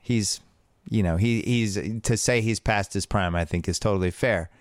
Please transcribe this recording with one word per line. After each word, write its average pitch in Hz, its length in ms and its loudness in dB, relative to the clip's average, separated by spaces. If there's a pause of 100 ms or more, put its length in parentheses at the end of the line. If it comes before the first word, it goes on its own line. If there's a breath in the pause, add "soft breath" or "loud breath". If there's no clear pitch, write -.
He's, 113 400 -2 (480)
you 110 140 0
know, 85 140 2
he, 113 260 2
he's, 113 360 0 (240)
to 117 140 2
say 120 240 2
he's 110 200 0
past 104 320 0
his 98 140 -2
prime, 90 280 0
I 85 100 0
think, 87 240 -2
is 87 100 -2
totally 92 320 0
fair. 95 400 -2 (100)